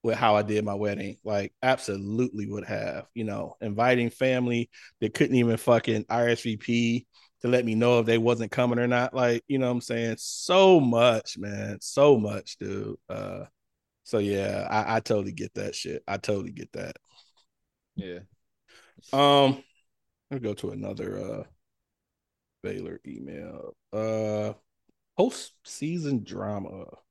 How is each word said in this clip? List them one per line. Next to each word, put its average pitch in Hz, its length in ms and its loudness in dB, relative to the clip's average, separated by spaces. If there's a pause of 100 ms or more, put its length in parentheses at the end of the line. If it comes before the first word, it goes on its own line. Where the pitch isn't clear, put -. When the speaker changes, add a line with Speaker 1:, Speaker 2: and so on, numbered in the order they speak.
Speaker 1:
with 113 140 0
how 110 200 6
I 104 60 4
did 104 220 0
my 104 100 -2
wedding. 101 500 -4
Like, 101 280 -2 (100)
absolutely 107 840 -2
would 101 180 -8
have, - 480 -6
you 113 120 -6
know, 104 360 -8
inviting 120 480 2
family 123 600 0 (300)
that 110 120 -2
couldn't 131 240 2
even 117 220 4
fucking 110 500 2
R 120 200 2
S 117 120 0
V 110 160 -4
P 117 500 0 (360)
to 120 60 -2
let 123 180 2
me 110 80 0
know 120 240 4
if 113 80 2
they 117 100 4
wasn't 113 340 0
coming 120 280 0
or 123 80 0
not. 123 260 0
Like, 120 340 0
you 135 120 -2
know 131 80 2
what 123 60 0
I'm 123 100 -2
saying? 117 360 -4
So 185 640 6
much, 117 560 4
man. 101 460 -8
So 143 360 6
much, 101 380 -4
dude. 101 400 -8 (140)
Uh, 98 340 -8 (600)
so 117 140 -2
yeah, 101 520 -2
I, 107 260 0
I 113 40 2
totally 101 320 -2
get 98 220 -10
that 101 200 -8
shit. - 320 -10
I 101 100 -4
totally 101 360 -4
get - 220 -16
that. - 220 -10 (1000)
Speaker 2:
Yeah. 90 240 -10 (920)
Speaker 1:
Um, 139 520 6 (680)
let 135 120 -6
me 110 60 -4
go 101 60 -4
to - 160 -8
another, 98 480 -8
uh, - 240 -10 (1200)
Baylor 98 420 -10
email. 69 680 -14 (180)
Uh, 107 600 -2 (680)
postseason 156 1040 -4
drama. 98 600 -8 (260)